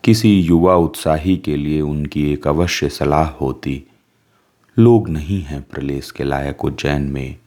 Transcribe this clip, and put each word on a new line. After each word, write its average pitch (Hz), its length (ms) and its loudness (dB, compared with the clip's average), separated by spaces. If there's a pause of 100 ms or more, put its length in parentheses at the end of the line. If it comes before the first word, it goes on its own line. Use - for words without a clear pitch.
किसी 107 380 4
युवा 85 340 4
उत्साही 82 640 0
के 73 200 -6
लिए 76 240 -2
उनकी 73 520 -2
एक 73 140 -4
अवश्य 76 420 0
सलाह 73 400 0
होती, 67 540 -6 (960)
"लोग 117 300 6
नहीं 80 320 -4
हैं 69 200 -10
प्रलेस 69 500 -8
के - 120 -10
लायक 69 420 -4
उज्जैन 71 360 -2
में।" 67 340 -6 (120)